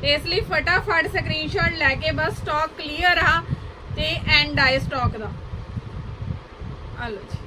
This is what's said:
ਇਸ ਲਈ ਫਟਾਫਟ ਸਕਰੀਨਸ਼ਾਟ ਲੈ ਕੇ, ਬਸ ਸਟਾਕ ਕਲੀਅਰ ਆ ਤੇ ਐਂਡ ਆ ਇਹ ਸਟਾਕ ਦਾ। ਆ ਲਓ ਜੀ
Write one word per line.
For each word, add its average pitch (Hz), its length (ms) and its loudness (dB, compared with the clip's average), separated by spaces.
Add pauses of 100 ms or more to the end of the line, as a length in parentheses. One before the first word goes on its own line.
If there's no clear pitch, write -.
ਇਸ 285 220 2
ਲਈ 349 140 0 (100)
ਫਟਾਫਟ 339 580 2
ਸਕਰੀਨਸ਼ਾਟ 330 640 0
ਲੈ 294 220 4
ਕੇ, 311 160 0
ਬਸ 311 260 0
ਸਟਾਕ 311 400 0
ਕਲੀਅਰ 330 400 2
ਆ 330 240 4 (540)
ਤੇ 311 140 0 (240)
ਐਂਡ 294 260 4
ਆ 269 80 6
ਇਹ 262 120 4
ਸਟਾਕ 247 380 0
ਦਾ। 208 140 -6 (1700)
ਆ 240 80 -6
ਲਓ 202 140 -8 (100)
ਜੀ - 160 -6